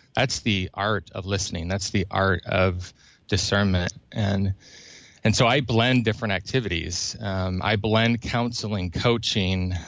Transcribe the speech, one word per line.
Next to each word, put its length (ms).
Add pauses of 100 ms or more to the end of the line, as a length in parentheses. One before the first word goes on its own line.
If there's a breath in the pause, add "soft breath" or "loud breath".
(140 soft breath)
that's 260
the 340
art 380
of 140
listening. 400
That's 240
the 180
art 380
of 460 (340 soft breath)
discernment. 680 (200)
And, 420 (720 loud breath)
and 100
so 120
I 160
blend 420
different 280
activities. 840
Um, 460
I 120
blend 440
counseling, 680
coaching, 840 (140 loud breath)